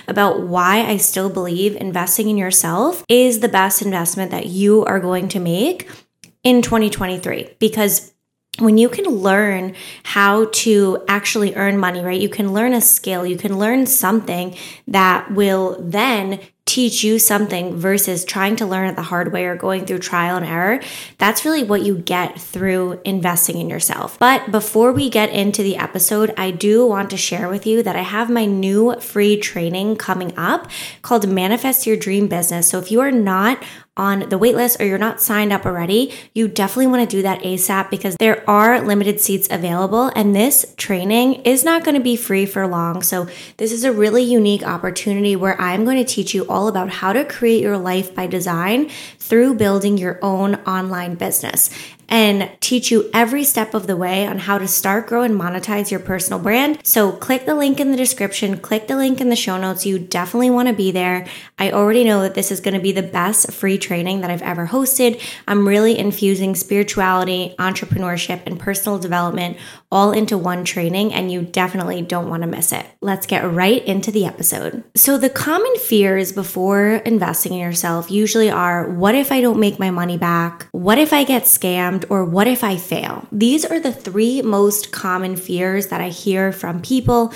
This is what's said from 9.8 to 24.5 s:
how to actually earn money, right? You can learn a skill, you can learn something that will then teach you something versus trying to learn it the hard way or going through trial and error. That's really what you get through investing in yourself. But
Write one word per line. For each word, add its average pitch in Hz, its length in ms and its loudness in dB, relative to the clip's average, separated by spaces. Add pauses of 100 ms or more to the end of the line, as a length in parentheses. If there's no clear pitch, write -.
how 202 500 4
to 202 460 4 (100)
actually 202 460 0
earn 196 240 0
money, 180 240 -2
right? 180 180 -2
You 202 80 0
can 202 240 -2
learn 233 220 2
a 226 80 2
skill, 180 420 0
you 180 140 -4
can 196 200 -4
learn 240 280 2
something 185 680 0 (340)
that 190 440 2
will 190 460 2
then 196 600 -2 (260)
teach 240 360 0
you 214 160 2
something 190 580 0
versus 185 480 0
trying 196 300 0
to 214 120 -2
learn 190 220 -2
it 180 60 -4
the - 80 -6
hard 175 300 -2
way 180 120 -2
or 180 120 -4
going 190 280 -4
through 185 140 -4
trial 175 380 0
and 175 100 -4
error. 180 320 0 (400)
That's 214 260 2
really 302 200 2
what 202 180 2
you 202 140 0
get 180 420 -4
through 185 680 -2
investing 175 540 -2
in 165 100 -6
yourself. - 520 -4
But 247 320 4